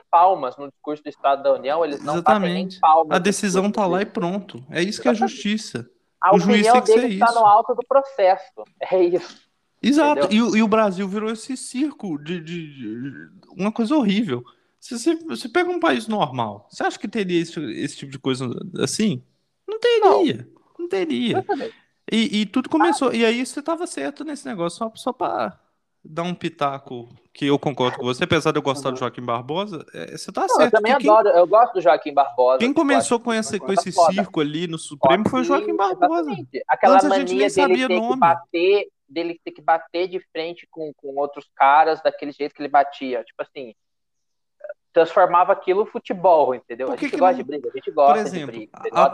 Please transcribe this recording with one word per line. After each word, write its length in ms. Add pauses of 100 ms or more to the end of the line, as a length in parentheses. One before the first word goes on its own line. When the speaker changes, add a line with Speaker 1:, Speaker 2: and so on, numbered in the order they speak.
(100)
Speaker 1:
palmas 480
no 100
discurso 340
do 60
Estado 340
da 120
União, 300
eles 200
não 160
batem 220
nem 80 (160)
Speaker 2:
Exatamente. 140
Speaker 1:
palmas 360
Speaker 2:
A 20
Speaker 1:
no 60
Speaker 2:
decisão 380
Speaker 1:
discurso 180
Speaker 2:
tá 100
lá 80
Speaker 1:
deles. 120
Speaker 2:
e 20
pronto. 580
É 120
isso 180
que 80
é 40
Speaker 1:
Exatamente. 220
Speaker 2:
justiça. 540 (320)
Speaker 1:
A 140
Speaker 2:
O 40
juiz 280
Speaker 1:
opinião 80
Speaker 2:
tem 80
que 100
ser 80
Speaker 1:
deles 180
tá 80
Speaker 2:
isso. 80
Speaker 1:
no 120
alto 280
do 120
processo. 760 (180)
É 220
isso. 380 (420)
Speaker 2:
Exato. 440
Speaker 1:
Entendeu? 220
Speaker 2:
E 40
o, 60
e 40
o 60
Brasil 400
virou 220
esse 260
circo 600
de, 240
de, 360
de, 520 (280)
uma 160
coisa 240
horrível. 480 (340)
Se 180
você, 200
você 320
pega 220
um 100
país 260
normal, 640
você 140
acha 140
que 100
teria 320
esse, 180 (140)
esse 240
tipo 160
de 80
coisa 280 (320)
assim? 440 (420)
Não 140
teria. 680 (300)
Não 100
teria. 500
Speaker 1:
Exatamente. 360 (360)
Speaker 2:
E, 320
e 40
tudo 220
começou. 420
Speaker 1:
Ah. 60
Speaker 2:
E 80
aí 200
você 160
tava 280
certo 360
nesse 220
negócio, 320
só, 160
só 180
pra 460 (460)
dar 200
um 100
pitaco 760 (240)
que 140
eu 140
concordo 360
com 80
você, 200
apesar 260
de 80
eu 40
gostar 260
Speaker 1:
Uhum. 60
Speaker 2:
do 40
Joaquim 240
Barbosa, 720
é, 240
você 140
tá 100
Speaker 1:
Não, 60
eu 80
Speaker 2:
certo, 160
Speaker 1:
também 200
Speaker 2:
porque 140
quem 100
Speaker 1:
adoro, 120 (100)
eu 80
gosto 280
do 60
Joaquim 320
Barbosa, 460
Speaker 2:
quem 100
Speaker 1:
eu 60
Speaker 2:
começou 420
Speaker 1:
acho 80
Speaker 2:
com 60
Speaker 1:
que 60
Speaker 2:
essa, 140
Speaker 1:
foi 80
uma 20
Speaker 2:
com 60
Speaker 1:
coisa 220
Speaker 2:
esse 40
Speaker 1:
foda. 200
Speaker 2:
circo 280
ali 260
no 120
Supremo 500
foi 140
o 20
Speaker 1:
Só 100
que, 60
Speaker 2:
Joaquim 160
Barbosa. 460
Speaker 1:
exatamente. 460
Aquela 280
Speaker 2:
Antes 100
a 20 (120)
gente 80
Speaker 1:
mania 0
Speaker 2:
nem 100
Speaker 1:
dele 120
Speaker 2:
sabia 380
Speaker 1:
ter 60
que 60
Speaker 2:
nome. 200
Speaker 1:
bater, 680 (200)
dele 360
ter 80
que 100
bater 460
de 120 (120)
frente 360
com, 280
com 180
outros 400
caras 480
daquele 300
jeito 200
que 80
ele 80
batia. 540
Tipo 200
assim, 300 (1200)
transformava 600
aquilo 300
em 40
futebol, 680
entendeu? 340
Speaker 2:
Por 60
Speaker 1:
A 20
gente 140
Speaker 2:
que 60
Speaker 1:
gosta 160
Speaker 2:
não? 60
Speaker 1:
de 60
briga, 240
a 80
gente 140
gosta 240
Speaker 2:
Por 80
Speaker 1:
de 60
Speaker 2:
exemplo, 260
Speaker 1:
briga, 200
Speaker 2:
a 60
Speaker 1:
entendeu? 180
Eu 60
adoro 100